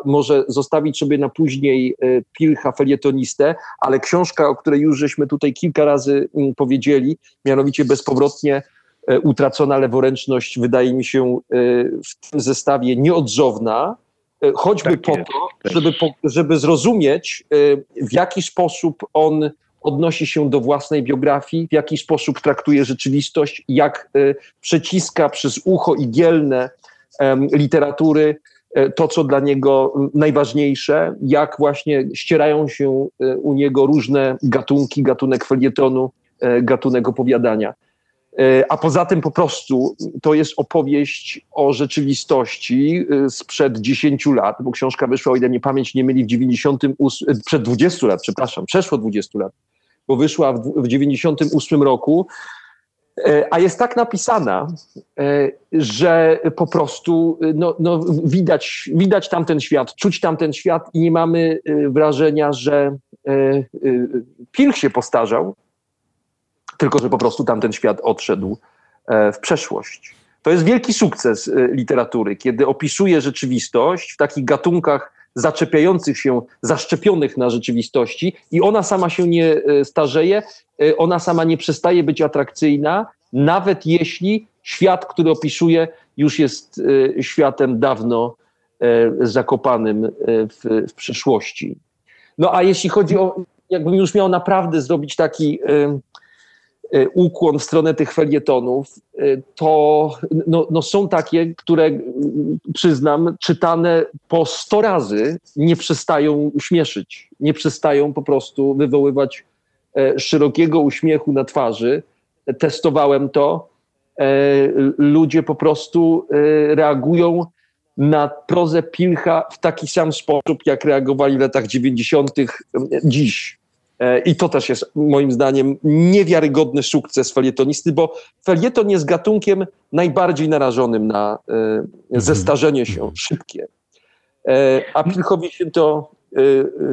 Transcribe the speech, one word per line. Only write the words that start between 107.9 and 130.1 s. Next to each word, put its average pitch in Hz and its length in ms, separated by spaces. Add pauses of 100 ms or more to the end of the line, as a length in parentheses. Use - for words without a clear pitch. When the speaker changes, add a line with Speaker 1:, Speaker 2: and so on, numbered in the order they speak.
Speaker 1:
po 147 80
prostu 139 540
wywoływać, 143 720 (520)
e, 135 220
szerokiego 160 600
uśmiechu 151 540
na 135 100
twarzy. 120 600 (560)
Testowałem 143 720
to. 156 400 (500)
E, 147 40
l-, 139 720
ludzie 151 460
po 147 120
prostu, 165 760
e, 151 440
reagują 165 720 (520)
na 147 300
prozę 165 560
Pilcha 170 680
w - 80
taki 156 280
sam 156 260
sposób, 147 520
jak 139 200
reagowali 139 520
w - 20
latach 131 280
dziewięćdziesiątych, 131 920 (140)
e, - 40 (240)
dziś. 139 560 (400)
E, 127 200
i 170 160
to 170 140
też 143 200
jest - 260
moim 143 360
zdaniem 135 520
niewiarygodny 156 1000
sukces - 500
felietonisty, 135 580
bo 156 220 (320)
felieton 208 440
jest 180 160
gatunkiem 196 600 (260)
najbardziej 165 580